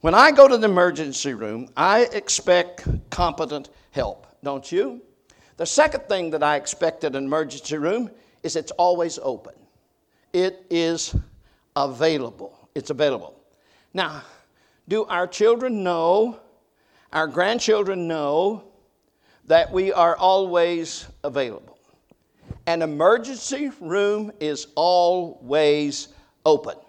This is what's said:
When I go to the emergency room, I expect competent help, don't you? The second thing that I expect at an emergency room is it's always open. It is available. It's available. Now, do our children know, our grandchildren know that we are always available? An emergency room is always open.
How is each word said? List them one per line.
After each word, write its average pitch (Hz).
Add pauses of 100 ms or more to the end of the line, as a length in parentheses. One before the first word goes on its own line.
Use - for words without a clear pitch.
When 165
I 285
go 277
to 254
the 220
emergency 160
room, 110
I 196
expect - (220)
competent 151 (220)
help, 110 (160)
don't 139
you? 240 (560)
The 170
second 294
thing 180
that 151
I 147
expect -
at 139
an 139
emergency 147
room 208 (320)
is 165
it's 160
always 175
open. - (760)
It 185
is 165 (600)
available. 143
It's -
available. 123 (520)
Now, 151 (680)
do 214
our 175
children 226
know, 180 (720)
our 156
grandchildren 190
know 165 (840)
that 160
we 190
are 170
always 175 (180)
available? 127 (880)
An 170
emergency 233 (100)
room 202
is 151
always 156 (360)
open. 147 (140)